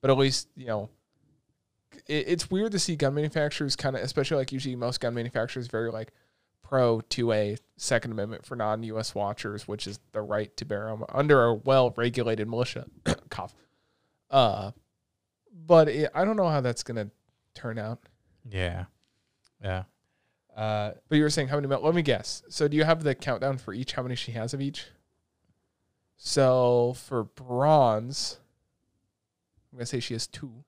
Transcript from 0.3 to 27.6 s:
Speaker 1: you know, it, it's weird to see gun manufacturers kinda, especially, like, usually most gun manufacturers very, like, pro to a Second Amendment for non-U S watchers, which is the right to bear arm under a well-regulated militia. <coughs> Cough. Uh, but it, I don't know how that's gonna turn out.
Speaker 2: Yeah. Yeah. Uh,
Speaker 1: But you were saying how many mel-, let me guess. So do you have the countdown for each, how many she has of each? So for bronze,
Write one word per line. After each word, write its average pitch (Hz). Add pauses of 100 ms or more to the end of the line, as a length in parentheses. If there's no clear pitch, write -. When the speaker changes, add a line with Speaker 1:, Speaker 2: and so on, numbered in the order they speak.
Speaker 1:
you 127
know, 110 (1160)
it, 147
it's 170
weird 208
to 196
see 170
gun 143
manufacturers 147
kinda, 131
especially, 135
like, 131
usually 135
most 123
gun 120
manufacturers 117
very, 113
like, 113 (500)
pro 120
to 117
a 107 (200)
Second 120
Amendment 107
for 131
non-U 110
S 110
watchers, 104
which 104
is 101 (140)
the 107
right 107
to -
bear 104
arm 110
under 143
a 117
well-regulated 117
militia. 117 (180)
<coughs> -
Cough. - (760)
Uh, 104 (800)
but 165
it, 139
I 165
don't 214
know 190
how 151
that's 123
gonna 107 (420)
turn 117
out. 110 (500)
Speaker 2:
Yeah. 90 (760)
Yeah. 92 (720)
Uh, 107 (160)
Speaker 1:
But 156
you 151
were 151
saying 147
how 143
many 143
mel-, 135
let 156
me 175
guess. 135
So 147
do 147
you 151
have 160
the 143
countdown 131
for 110
each, 123
how 135
many 127
she -
has 117
of 139
each? 139 (1300)
So 123
for 123
bronze, 127 (1300)